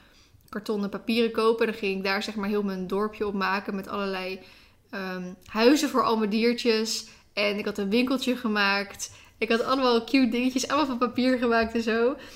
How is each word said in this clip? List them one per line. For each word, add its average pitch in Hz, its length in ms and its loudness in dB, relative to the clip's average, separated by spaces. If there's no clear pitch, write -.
kartonnen 202 400 -4
papieren 226 420 0
kopen. 226 340 2
En 220 60 0
dan 220 100 -12
ging 190 160 -2
ik 190 60 -4
daar, 196 200 0
zeg 214 120 -8
maar, 202 140 -4
heel 208 140 0
mijn 185 240 -4
dorpje 208 400 -2
op 196 60 -4
maken 196 420 -2
met 190 120 -8
allerlei, 190 520 -6
ehm, 185 340 -8
huizen 262 440 4
voor 240 140 2
al 226 140 2
mijn 214 120 0
diertjes. 226 800 0
En 202 240 -2
ik 208 80 -6
had 202 120 -4
een 202 120 -4
winkeltje 254 480 2
gemaakt. 202 720 -2
Ik 220 120 -2
had 233 140 2
allemaal 247 400 2
cute 262 260 4
dingetjes, 254 380 0
allemaal 294 180 2
van 262 120 -2
papier 247 400 2
gemaakt 226 360 2
en 233 80 0
zo. 233 340 2